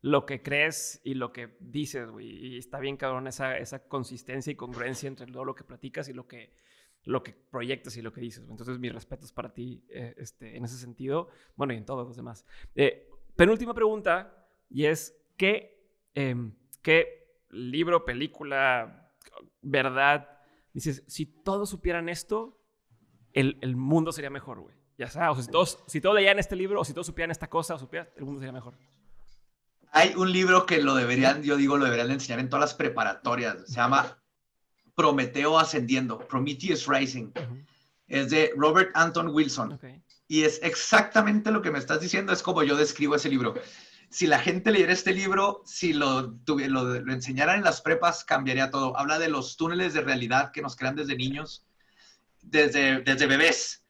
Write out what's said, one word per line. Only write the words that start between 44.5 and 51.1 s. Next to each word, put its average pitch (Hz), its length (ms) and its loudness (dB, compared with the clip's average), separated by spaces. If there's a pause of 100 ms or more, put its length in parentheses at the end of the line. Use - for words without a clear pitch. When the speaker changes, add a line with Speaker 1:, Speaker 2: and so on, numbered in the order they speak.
Speaker 2:
leyera 185 220 6
este 185 200 2
libro, 190 540 0
si - 260 -2
lo 131 400 0 (120)
tuvi-, 139 240 0
lo, 131 160 0
lo 123 280 -4
enseñaran 135 460 0
en 202 60 -2
las - 160 2
prepas, 165 440 0
cambiaría 135 460 0
todo. 135 280 -2
Habla 151 200 0
de 165 100 0
los 139 280 -4
túneles 170 380 0
de 151 60 2
realidad 131 520 0
que - 100 -8
nos 139 140 -10
crean 131 200 -4
desde 139 200 -4